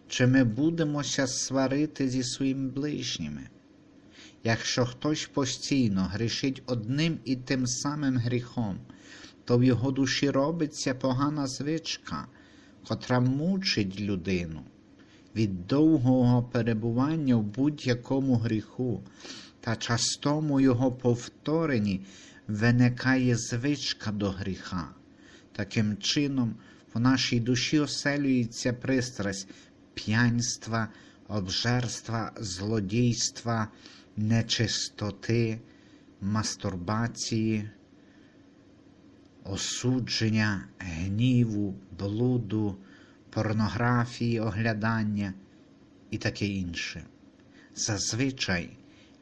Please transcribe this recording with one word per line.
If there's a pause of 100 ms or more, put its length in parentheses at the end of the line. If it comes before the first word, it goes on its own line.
чи
ми
будемося
сварити
зі
своїми
ближніми. (1040)
Якщо
хтось
постійно
грішить
одним
і
тим
самим
гріхом, (680)
то
в
його
душі
робиться
погана
звичка, (600)
котра
мучить
людину. (720)
Від
довгого
перебування
в
будь-якому
гріху (560)
та
частому
його
повторенні (420)
виникає
звичка
до
гріха. (600)
Таким
чином, (380)
в
нашій
душі
оселюється
пристрасть (460)
п'янства, (400)
обжерства,
злодійства, (500)
нечистоти, (600)
мастурбації, (1700)
осудження, (120)
гніву, (240)
блуду, (520)
порнографії,
оглядання (800)
і
таке
інше. (720)
Зазвичай (520)